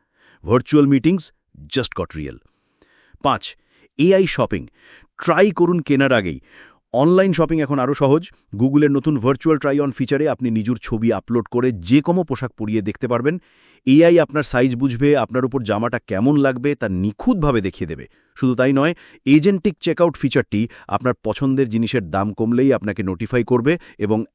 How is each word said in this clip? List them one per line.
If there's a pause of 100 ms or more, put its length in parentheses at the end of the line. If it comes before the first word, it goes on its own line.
(460)
Virtual
meetings (440)
just
got
real। (880)
পাঁচ, (400)
এআই
শপিং। (560)
ট্রাই
করুন
কেনার
আগেই। (540)
অনলাইন
শপিং
এখন
আরও
সহজ। (240)
Google-এর
নতুন
ভার্চুয়াল
ট্রাই
অন
ফিচারে
আপনি
নিজের
ছবি
আপলোড
করে
যে
কোনো
পোশাক
পরিয়ে
দেখতে
পারবেন। (440)
এআই
আপনার
সাইজ
বুঝবে,
আপনার
উপর
জামাটা
কেমন
লাগবে
তা
নিখুঁতভাবে
দেখিয়ে
দেবে। (300)
শুধু
তাই
নয়, (320)
এজেন্টিক
চেকআউট
ফিচারটি (200)
আপনার (100)
পছন্দের
জিনিসের
দাম
কমলেই
আপনাকে
নোটিফাই
করবে (200)
এবং (120)